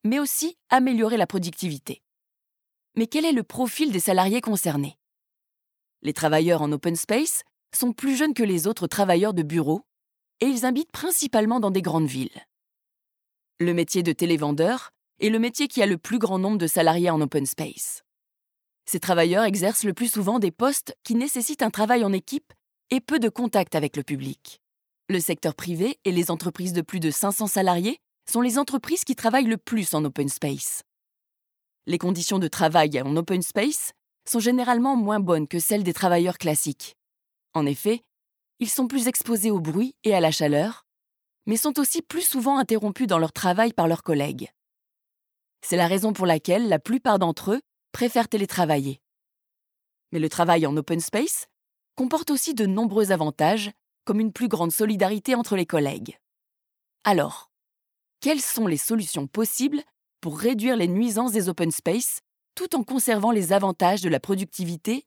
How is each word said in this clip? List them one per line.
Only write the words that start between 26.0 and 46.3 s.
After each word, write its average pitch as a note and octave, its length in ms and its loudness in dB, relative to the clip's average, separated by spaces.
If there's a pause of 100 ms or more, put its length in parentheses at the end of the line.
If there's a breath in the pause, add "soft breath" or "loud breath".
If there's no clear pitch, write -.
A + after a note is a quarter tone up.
et F#3+ 60 2
les F3 200 0
entreprises F3+ 420 -4
de E3+ 80 0
plus F3 180 -6
de D#3+ 120 0
cinq G3+ 200 -2
cents G#3 160 -2
salariés F#3+ 520 0 (300)
sont A#3 120 0
les B3 160 0
entreprises C#4+ 460 -2
qui C4 120 -2
travaillent A#3+ 300 2
le A3 120 2
plus G#3+ 360 -2
en D3+ 120 0
open C#3 240 -2
space. - 540 -6 (1000)
Les F3 120 0
conditions F3+ 420 -2
de E3+ 80 0
travail D#3 540 2
en C#3 140 -2
open F3+ 260 0
space - 520 -4 (360)
sont A#3 100 0
généralement B3 560 2
moins G#3+ 240 2
bonnes E3+ 280 2
que F3 120 -4
celles G#3 240 0
des F3 100 0
travailleurs F3 440 2
classiques. - 600 -2 (560)
En D3+ 120 0
effet, G#3 380 0 (560)
ils A3+ 100 -2
sont B3+ 180 0
plus B3 200 0
exposés A3+ 440 0
au G3 80 2
bruit F3 440 -2
et G#3+ 100 4
à F#3 60 4
la D#3+ 120 4
chaleur, D3+ 540 0 (600)
mais G#3+ 120 0
sont D4+ 220 -2
aussi D#4+ 220 -2
plus E4+ 220 -6
souvent C4+ 340 0
interrompus G#3+ 500 0
dans F3 120 2
leur D#3+ 120 0
travail G#3 400 0
par E3+ 160 2
leurs E3 160 0
collègues. C#3+ 480 -2 (1120)
C'est - 160 -2
la F3 100 4
raison G3 240 0
pour F#3 140 -2
laquelle F3+ 420 2